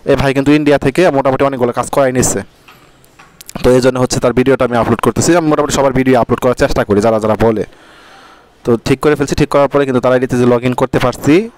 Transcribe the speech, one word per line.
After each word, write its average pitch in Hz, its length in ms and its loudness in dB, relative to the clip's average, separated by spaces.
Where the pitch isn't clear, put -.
এই 143 100 2
ভাই 131 180 0
কিন্তু 135 180 2
ইন্ডিয়া 147 260 2
থেকে 160 340 0
মোটামুটি 135 340 0
অনেকগুলো 127 260 -2
কাজ 123 180 -6
করাই 135 220 0
নিচ্ছে, 120 320 -2
তো 123 60 2
এই 127 120 4
জন্য 127 180 0
হচ্ছে 127 200 -2
তার 123 140 0
ভিডিওটা 127 320 0
আমি 120 120 -2
আপলোড 110 220 0
করতেছি। 165 380 0
আমি 165 100 0
মোটামুটি 147 260 0
সবার 139 200 0
ভিডিও 127 260 2
আপলোড - 200 0
করার 123 160 0
চেষ্টা 135 280 0
করি 101 180 0
যারা 110 180 2
যারা 107 160 0
বলে। 107 300 0
তো 120 140 0
ঠিক 131 220 -2
করে 151 160 0
ফেলছি, 143 200 -4
ঠিক 147 140 0
করার 143 180 2
পরে 143 180 0
কিন্তু 127 160 0
তার 127 120 2
আইডিতে 127 240 0
যে 123 80 0
log 120 200 2
in 127 100 -2
করতে 131 240 -2
পারছি, 147 580 0